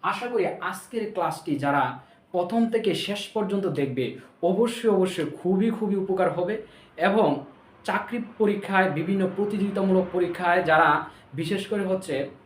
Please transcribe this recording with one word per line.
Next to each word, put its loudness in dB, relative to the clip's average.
আশা -4
করি 0
আজকের -6
ক্লাসটি -2
যারা 0
প্রথম 0
থেকে 0
শেষ -6
পর্যন্ত -2
দেখবে, -2
অবশ্যই, 2
অবশ্যই 2
খুবই, 0
খুবই -2
উপকার 0
হবে। -2
এবং 2
চাকরি -4
পরীক্ষায়, 2
বিভিন্ন 0
প্রতিযোগিতামূলক 0
পরীক্ষায় 2
যারা 6
বিশেষ -4
করে -2
হচ্ছে -2